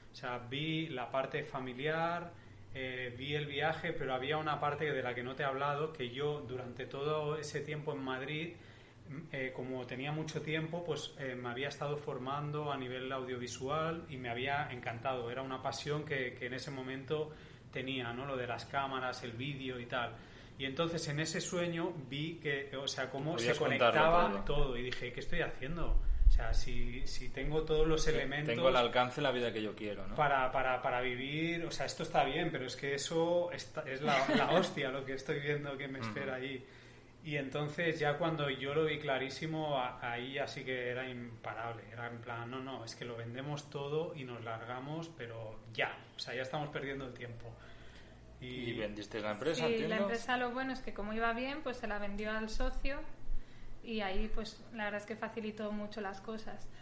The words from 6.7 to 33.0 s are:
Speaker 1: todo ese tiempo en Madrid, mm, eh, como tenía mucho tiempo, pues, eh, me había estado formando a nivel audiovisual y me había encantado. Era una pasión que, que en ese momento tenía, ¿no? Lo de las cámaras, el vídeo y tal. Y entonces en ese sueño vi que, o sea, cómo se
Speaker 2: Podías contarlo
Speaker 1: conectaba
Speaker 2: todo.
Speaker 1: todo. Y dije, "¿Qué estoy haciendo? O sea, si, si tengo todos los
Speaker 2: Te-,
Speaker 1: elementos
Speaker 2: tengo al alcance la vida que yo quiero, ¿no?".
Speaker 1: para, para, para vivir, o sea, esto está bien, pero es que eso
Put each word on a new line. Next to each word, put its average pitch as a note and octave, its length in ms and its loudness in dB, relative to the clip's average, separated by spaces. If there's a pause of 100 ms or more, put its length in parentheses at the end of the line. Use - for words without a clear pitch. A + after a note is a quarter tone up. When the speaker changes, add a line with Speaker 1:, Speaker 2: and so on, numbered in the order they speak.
Speaker 1:
todo D3+ 520 -2
ese D3 240 -4
tiempo D3+ 320 -4
en C3+ 60 -6
Madrid, C3+ 540 -4 (560)
mm, C#3+ 100 -10 (120)
eh, C3 240 -4
como B2+ 300 -6
tenía C3 260 -6
mucho D#3 300 -4
tiempo, D#3+ 420 -2
pues, D#3+ 360 -4
eh, C3 160 -4
me B2 140 -6
había B2+ 200 -4
estado D3 280 -4
formando D3 760 -4
a C#3 60 -2
nivel B2+ 340 -4
audiovisual C3+ 1000 -2
y C#3+ 80 -8
me B2+ 120 -6
había C3+ 420 0
encantado. A#2+ 580 -4
Era B2+ 140 -4
una C3 180 -6
pasión D3 420 -2
que, C3 300 -2
que B2 140 -6
en B2 80 -4
ese C3 160 -6
momento C#3 600 -4 (400)
tenía, C3 400 -4
¿no? B2 140 -6
Lo C#3 120 -2
de B2 100 -2
las A2+ 180 -4
cámaras, C3+ 580 -2
el A#2+ 100 -8
vídeo C3 460 -6
y A#2 60 -8
tal. A#2 280 -2 (460)
Y C3+ 60 -4
entonces E3 420 0
en D3 120 -2
ese D#3+ 200 -2
sueño F3 540 0 (160)
vi D3+ 300 -4
que, C#3 360 -2
o C#3 120 -4
sea, B2+ 240 -2
cómo C#3 260 -2
se A#2+ 160 4
Speaker 2:
Podías A#2 60 0
contarlo C3 420 6
Speaker 1:
conectaba F3 420 6
Speaker 2:
todo. C#3+ 200 2
Speaker 1:
todo. B2+ 140 2
Y A#2+ 40 -2
dije, B2 320 -4
"¿Qué - 60 -6
estoy E3 220 2
haciendo? C#3 600 4 (260)
O - 40 12
sea, A2+ 240 12
si, B2 500 6
si B2+ 240 2
tengo D3 320 2
todos D#3 260 6
los D#3 180 8
Speaker 2:
Te-, D#3 100 8
Speaker 1:
elementos C#3 400 2
Speaker 2:
tengo B2+ 120 6
al C3 80 8
alcance B2 460 6
la C#3+ 100 4
vida A#2+ 220 2
que A2 80 0
yo G#2 140 -2
quiero, G2+ 320 -4
¿no?". G#2 80 -4
Speaker 1:
para, C#3 360 4
para, B2+ 300 2
para B2 200 2
vivir, D3 640 -2
o D#3+ 60 -4
sea, - 160 -2
esto - 160 -4
está D3 220 4
bien, D#3 280 0
pero B2+ 140 -4
es B2 100 -6
que C#3 200 -2
eso E3+ 560 2